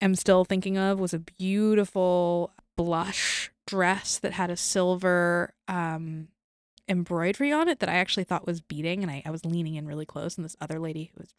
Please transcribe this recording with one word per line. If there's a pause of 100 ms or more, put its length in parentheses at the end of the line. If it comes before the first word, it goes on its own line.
am
still
thinking
of
was
a
beautiful (240)
blush (160)
dress
that
had
a
silver, (140)
um, (600)
embroidery
on
it
that
I
actually
thought
was
beading,
and
I,
I
was
leaning
in
really
close,
and
this
other
lady
who
was